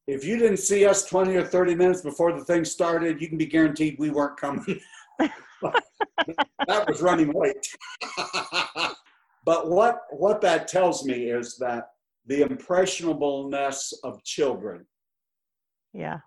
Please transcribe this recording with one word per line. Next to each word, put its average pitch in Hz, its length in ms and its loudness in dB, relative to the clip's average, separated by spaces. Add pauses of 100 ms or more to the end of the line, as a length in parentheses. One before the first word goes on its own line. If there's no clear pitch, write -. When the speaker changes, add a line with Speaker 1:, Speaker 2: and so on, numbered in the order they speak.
Speaker 1:
If 139 200 -4
you 220 100 -2
didn't 220 220 4
see 202 260 2
us 196 220 4
twenty 185 300 2
or 175 80 4
thirty 175 300 2
minutes 180 280 2
before 170 300 0
the 139 120 -10
thing 170 220 2
started, 165 560 0
you 165 80 -6
can 160 80 -4
be 156 80 0
guaranteed 156 520 2
we 151 120 -2
weren't 143 280 -2
coming. - 400 -4 (400)
<laughs> 302 120 2 (1400)
That 208 200 0
was - 120 -2
running 165 320 4
late. 151 340 0 (520)
<laughs> - 800 -4 (480)
But 165 260 2
what, 226 300 4 (100)
what 190 300 0
that 170 260 4
tells 143 380 2
me 120 260 -2
is 120 280 -4
that 120 320 -6 (360)
the 143 160 2
impressionableness 139 1500 -2 (100)
of 113 220 -10
children. 104 600 -2 (1080)
Speaker 2:
Yeah. 156 340 -8